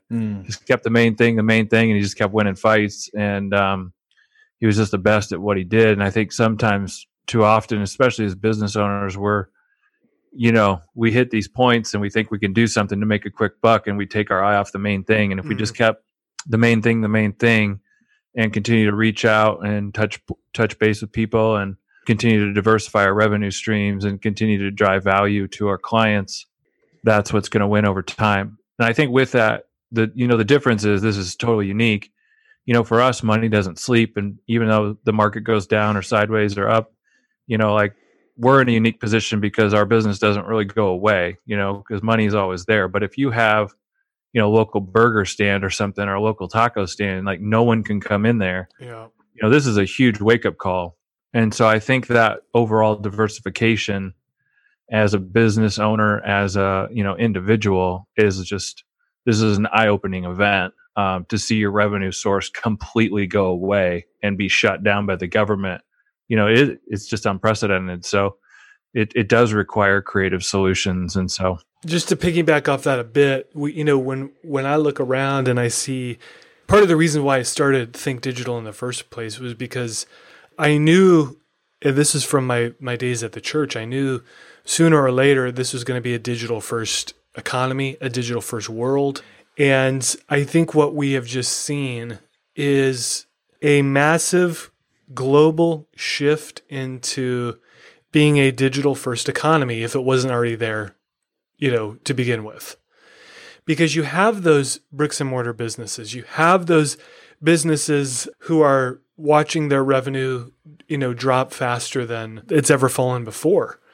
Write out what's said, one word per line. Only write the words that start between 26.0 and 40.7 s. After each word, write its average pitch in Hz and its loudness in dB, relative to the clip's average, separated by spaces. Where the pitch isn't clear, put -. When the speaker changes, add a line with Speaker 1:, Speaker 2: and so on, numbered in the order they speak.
Speaker 2:
that's 107 2
what's 104 -2
gonna 101 0
win 104 2
over 95 0
time. 104 -2
And 117 0
I 117 2
think 131 0
with 131 2
that, 110 0
the, 113 0
you 123 -2
know, 123 4
the 110 2
difference 117 2
is 104 2
this 104 0
is 92 -8
totally 110 0
unique. 107 -2
You 120 2
know, 120 6
for 113 2
us, 127 2
money 110 0
doesn't 95 0
sleep. 117 0
And 101 -6
even 117 0
though 107 0
the 110 2
market 107 0
goes 107 0
down 107 0
or 95 -4
sideways 107 0
or 101 0
up, 113 0
you 113 -4
know, 107 2
like, 104 0
we're 131 6
in 127 2
a 120 2
unique 113 2
position 110 -2
because 104 0
our 104 4
business 107 0
doesn't 104 0
really 110 -2
go 101 -2